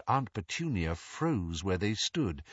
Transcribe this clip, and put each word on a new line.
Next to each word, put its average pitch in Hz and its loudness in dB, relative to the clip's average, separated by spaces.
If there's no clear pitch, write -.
Aunt 131 2
Petunia 95 0
froze 87 -2
where 92 2
they 104 2
stood, 104 0